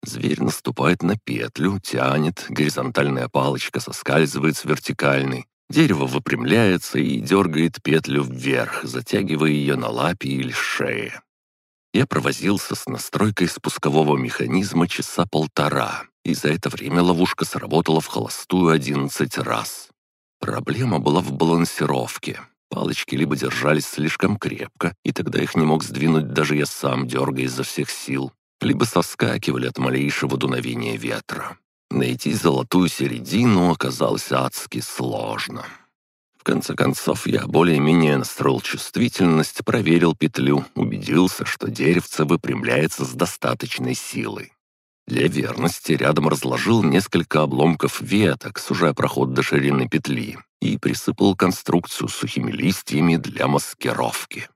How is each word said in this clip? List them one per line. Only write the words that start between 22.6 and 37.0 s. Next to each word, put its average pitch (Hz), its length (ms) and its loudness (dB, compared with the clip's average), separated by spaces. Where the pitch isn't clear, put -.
Палочки - 460 -4
либо 73 220 0
держались 69 500 0
слишком 92 500 -2
крепко, - 580 -6
и - 80 -2
тогда - 280 -2
их - 160 -2
не 80 80 4
мог 78 180 2
сдвинуть 73 500 0
даже 73 240 2
я 71 100 0
сам, 65 420 -2
дёргая 65 380 -2
изо 64 180 -4
всех - 260 -6
сил, 67 420 -6
либо - 240 2
соскакивали 80 840 0
от 62 120 -4
малейшего 67 580 0
дуновения 64 600 -4
ветра. - 640 -8
Найти 123 440 -2
золотую 82 540 2
середину 87 840 2
оказалось 64 600 0
адски - 480 -2
сложно. - 840 -6
В - 60 -20
конце - 320 -2
концов, - 520 0